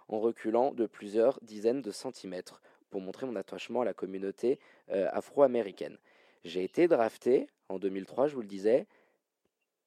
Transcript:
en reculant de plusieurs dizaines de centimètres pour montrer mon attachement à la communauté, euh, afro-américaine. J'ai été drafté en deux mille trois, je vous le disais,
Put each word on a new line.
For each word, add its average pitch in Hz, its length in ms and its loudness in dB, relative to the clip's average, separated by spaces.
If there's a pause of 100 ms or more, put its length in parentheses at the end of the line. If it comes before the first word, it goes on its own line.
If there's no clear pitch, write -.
en 107 100 -4
reculant 117 540 0
de 113 120 0
plusieurs 110 560 0
dizaines 113 400 -2
de 107 100 -6
centimètres - 680 -12 (280)
pour 98 100 -6
montrer 95 260 -8
mon 117 120 -6
attachement 107 440 -4
à 117 40 0
la 95 80 -2
communauté, 98 680 -4 (300)
euh, 92 240 0
afro-américaine. 113 840 0 (460)
J'ai 87 220 -2
été 165 240 4
drafté 127 580 4 (220)
en 95 100 -6
deux 95 100 -2
mille 95 160 -4
trois, 131 220 0
je 143 80 -6
vous 123 60 -6
le 101 60 -12
disais, 107 380 2 (1000)